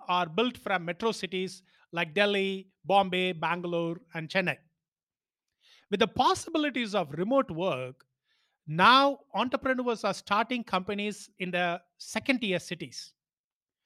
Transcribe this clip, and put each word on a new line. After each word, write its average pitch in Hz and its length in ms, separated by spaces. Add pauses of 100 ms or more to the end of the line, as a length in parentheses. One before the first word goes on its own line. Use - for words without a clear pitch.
are 180 200
built 226 320
from 185 260
metro 180 280
cities 185 500 (300)
like 165 200
Delhi, 196 560 (160)
Bombay, 185 480
Bangalore, 170 640 (160)
and 160 160
Chennai. 180 300 (1300)
With 196 100
the 226 80
possibilities 262 840
of 170 180
remote 247 380
work, 143 540 (600)
now 240 540 (120)
entrepreneurs 247 720
are 196 80
starting 226 500
companies 202 760
in 185 120
the 175 300 (160)
second-tier 220 640
cities. - 560 (720)